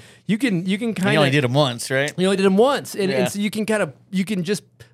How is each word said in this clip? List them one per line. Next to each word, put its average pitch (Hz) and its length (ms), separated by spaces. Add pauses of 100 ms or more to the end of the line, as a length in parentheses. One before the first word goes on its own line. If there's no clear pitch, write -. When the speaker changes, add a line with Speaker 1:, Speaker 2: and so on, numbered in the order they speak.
(260)
Speaker 1:
you 214 120
can, 196 280
you 190 120
can 226 120
Speaker 2:
And 208 60
Speaker 1:
kinda - 180
Speaker 2:
you 160 60
only 139 120
did 143 120
'em 123 100
once, 131 380
right? 139 260
Speaker 1:
You 180 100
only 196 100
did 190 80
'em 190 120
once. 262 380
And, 202 160
and - 0
Speaker 2:
Yeah. 127 160
Speaker 1:
so 202 120
you 208 100
can 214 160
kinda, 208 280 (160)
you 190 140
can 180 200
just 165 200 (300)